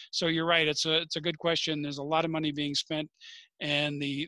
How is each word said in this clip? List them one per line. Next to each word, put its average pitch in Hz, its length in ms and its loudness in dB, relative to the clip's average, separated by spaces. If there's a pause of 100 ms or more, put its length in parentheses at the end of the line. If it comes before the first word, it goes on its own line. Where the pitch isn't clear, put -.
(120)
So - 160 0
you're 165 180 2
right, 165 220 4
it's 151 180 0
a, 160 120 2
it's 165 180 -2
a 160 60 -4
good 156 180 -2
question. 160 420 0
There's 143 180 -4
a 143 40 -6
lot 160 220 2
of 165 60 -2
money 156 200 0
being 143 240 -4
spent, 156 340 -2 (520)
and 147 400 0
the, 143 260 -2